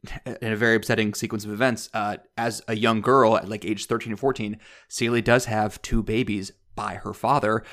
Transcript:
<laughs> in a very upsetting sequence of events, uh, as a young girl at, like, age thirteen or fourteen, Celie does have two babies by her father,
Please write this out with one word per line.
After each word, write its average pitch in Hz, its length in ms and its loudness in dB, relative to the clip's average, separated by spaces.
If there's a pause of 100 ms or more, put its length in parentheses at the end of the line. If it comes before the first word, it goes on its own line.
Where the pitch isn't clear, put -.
<laughs> - 220 -14 (160)
in 113 100 -2
a 110 40 0
very 113 200 4
upsetting 110 380 2
sequence 107 320 -6
of 104 60 -8
events, 117 420 -2
uh, 104 240 -4 (200)
as 117 300 -2
a 113 80 -2
young 110 260 2
girl 120 360 6
at, 90 120 -4
like, 107 160 -8
age 101 200 -4
thirteen 113 280 -4
or 98 40 -6
fourteen, 110 400 -2 (300)
Celie 117 340 0
does 120 240 4
have 107 360 -2
two 113 220 0
babies 107 480 -2 (240)
by 101 200 -6
her 98 180 -8
father, 113 600 2